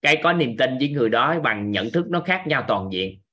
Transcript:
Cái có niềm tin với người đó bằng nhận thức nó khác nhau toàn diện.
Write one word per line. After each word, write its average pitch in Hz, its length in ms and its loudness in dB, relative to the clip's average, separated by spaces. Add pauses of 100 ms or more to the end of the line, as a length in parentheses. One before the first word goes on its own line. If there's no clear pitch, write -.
Cái 151 220 2
có 170 100 4
niềm 131 240 0
tin 131 200 2
với 143 120 0
người 135 200 0
đó 135 300 2
bằng 104 320 -2
nhận 101 200 -2
thức 170 180 0
nó 170 160 0
khác 185 220 -2
nhau 135 200 0
toàn 95 240 -2
diện. 92 300 -6 (120)